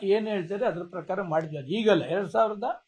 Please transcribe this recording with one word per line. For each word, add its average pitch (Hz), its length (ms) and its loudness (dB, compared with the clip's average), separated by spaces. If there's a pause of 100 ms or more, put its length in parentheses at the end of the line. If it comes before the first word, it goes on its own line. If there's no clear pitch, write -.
(120)
ಏನ್ 214 200 2
ಹೇಳ್ತಾರೆ 196 380 -2
ಅದ್ರ 175 120 -6 (100)
ಪ್ರಕಾರ 185 260 -4 (140)
ಮಾಡಿದ್ವಿ. 156 300 0
ಅದು 135 160 -6
ಈಗಲ್ಲ, 202 260 6 (100)
ಎರಡ್ 190 200 -2
ಸಾವಿರದ 214 320 2 (220)